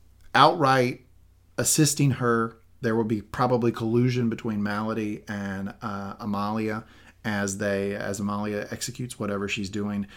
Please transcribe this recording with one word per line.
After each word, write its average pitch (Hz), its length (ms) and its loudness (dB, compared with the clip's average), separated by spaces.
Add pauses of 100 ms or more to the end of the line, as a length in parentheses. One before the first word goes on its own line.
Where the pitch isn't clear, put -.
(340)
outright 131 640 4 (580)
assisting 143 540 4
her. 117 460 0 (240)
There 113 120 2
will 113 100 2
be 104 180 -2
probably 123 500 2
collusion 120 560 2
between 110 340 -4
Malady 107 680 -2
and, 98 520 -6
uh, 101 400 -8
Amalia 107 640 -4 (400)
as 101 320 -2
they, 101 380 0
as 104 260 -6
Amalia 104 500 -4
executes - 480 -10
whatever 101 300 -4
she's 98 220 -6
doing. 101 360 -4 (100)